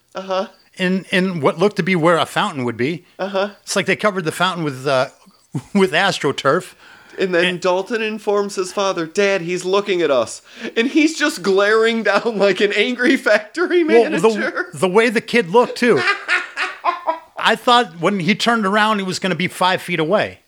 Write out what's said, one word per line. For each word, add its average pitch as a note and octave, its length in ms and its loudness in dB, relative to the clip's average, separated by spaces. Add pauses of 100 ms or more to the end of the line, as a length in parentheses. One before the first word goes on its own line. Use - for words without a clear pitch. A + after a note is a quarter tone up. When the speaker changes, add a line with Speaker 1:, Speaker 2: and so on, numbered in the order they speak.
(160)
Speaker 1:
Uh-huh. F#3+ 320 -4 (280)
Speaker 2:
In, F#3 360 -2
in F#3 300 0
what D#3 180 0
looked G#3 180 2
to F3+ 60 -2
be F#3 120 0
where E3 220 4
a C#3 80 0
fountain D#3+ 400 -2
would A#2 120 -4
be. C#3 280 -4 (140)
Speaker 1:
Uh-huh. G3 320 -4 (100)
Speaker 2:
It's - 140 -10
like F#3+ 100 0
they F#3 100 0
covered F#3+ 300 -2
the D#3 60 -2
fountain F3 320 -2
with, C3 240 -4
uh, C3+ 200 2 (340)
<laughs> - 320 -10
with F#3+ 180 4
AstroTurf. D#3+ 840 0 (440)
Speaker 1:
And F#3 160 -2
then F3 120 2
Speaker 2:
And F3+ 160 -2
Speaker 1:
Dalton F#3 400 -2
informs G#3 540 -2
his F#3 180 -6
father, F#3+ 320 -2
"Dad, G3 360 0
he's F3 220 -4
looking F#3+ 380 0
at D#3 80 2
us." B2 320 0 (340)
And A#3 120 0
he's D#4 280 2
just D4 280 -2
glaring A3 580 2
down G#3 380 0
like G3 200 2
an G3+ 140 2
angry B3 440 2
factory E4+ 680 0
Speaker 2:
Well, A3+ 260 4
Speaker 1:
manager. A3 640 0
Speaker 2:
the, C#3 60 -12
the F#3 100 0
way A3+ 200 4
the G#3 120 0
kid G#3 300 -2
looked, A#3+ 260 4
too. A3 240 4
Speaker 1:
<laughs> F4 1400 -4
Speaker 2:
I G3+ 180 2
thought A#3 440 0
when F#3+ 200 0
he F3+ 140 0
turned A3+ 320 0
around, G#3+ 320 2
he G3 80 -4
was F#3 140 -6
gonna F#3 160 -2
be F3 120 -2
five F#3 320 0
feet F3 200 -4
away. D#3 480 -2